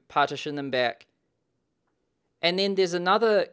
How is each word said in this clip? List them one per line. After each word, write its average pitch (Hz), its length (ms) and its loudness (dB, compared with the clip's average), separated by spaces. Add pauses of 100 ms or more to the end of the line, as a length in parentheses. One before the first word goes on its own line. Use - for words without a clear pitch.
partition 143 460 -2
them 139 160 -8
back. 123 360 -2 (1300)
And 175 180 0
then 196 160 0
there's 185 200 0
another 202 580 2